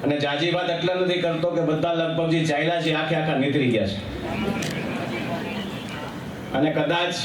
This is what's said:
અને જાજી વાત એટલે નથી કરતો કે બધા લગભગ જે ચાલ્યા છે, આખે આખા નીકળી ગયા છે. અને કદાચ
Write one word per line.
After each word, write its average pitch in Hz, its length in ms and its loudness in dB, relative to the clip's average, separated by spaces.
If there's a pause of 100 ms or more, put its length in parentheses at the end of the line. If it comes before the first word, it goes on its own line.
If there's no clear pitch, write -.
અને 147 140 2
જાજી 151 320 2
વાત 175 200 0
એટલે 170 240 2
નથી 180 260 2
કરતો 165 300 2
કે 160 100 2
બધા 156 320 2
લગભગ 165 380 2
જે 160 160 4
ચાલ્યા 156 360 2
છે, 160 120 2
આખે 160 200 0
આખા 156 200 0
નીકળી 135 360 2
ગયા 107 160 2
છે. - 100 -2 (2500)
અને 151 180 2
કદાચ 170 440 0 (100)